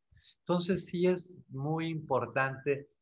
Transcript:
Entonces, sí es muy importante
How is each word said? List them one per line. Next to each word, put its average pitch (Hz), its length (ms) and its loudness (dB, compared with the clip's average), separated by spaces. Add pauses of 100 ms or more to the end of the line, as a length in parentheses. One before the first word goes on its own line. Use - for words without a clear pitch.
(400)
Entonces, 180 460 0
sí 175 200 2
es 180 280 0 (140)
muy 156 400 -2
importante 135 1000 -2 (140)